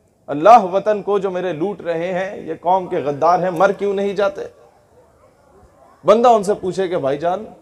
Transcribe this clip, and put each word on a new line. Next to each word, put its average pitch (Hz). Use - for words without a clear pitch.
"अल्लाह 190
वतन 196
को 202
जो 190
मेरे 180
लूट 180
रहे 165
हैं, 190
ये 160
कौम 180
के 175
गद्दार 147
हैं, 185
मर 185
क्यों 196
नहीं 202
जाते?" 196
बंदा 233
उनसे 208
पूछे 190
कि 175
"भाईजान, 165